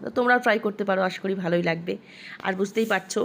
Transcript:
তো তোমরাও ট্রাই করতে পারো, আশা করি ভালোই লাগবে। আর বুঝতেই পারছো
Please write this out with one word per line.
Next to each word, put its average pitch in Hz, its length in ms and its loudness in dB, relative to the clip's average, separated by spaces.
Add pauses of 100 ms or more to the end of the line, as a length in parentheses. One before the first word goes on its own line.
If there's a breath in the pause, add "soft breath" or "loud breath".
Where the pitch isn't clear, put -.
তো - 80 -6
তোমরাও 247 320 4
ট্রাই 226 160 4
করতে 208 260 -2
পারো, 190 180 2
আশা 185 200 -2
করি 190 120 -2
ভালোই 175 360 0
লাগবে। 170 240 -4 (480 loud breath)
আর 190 120 -2
বুঝতেই 202 320 0
পারছো 202 380 -2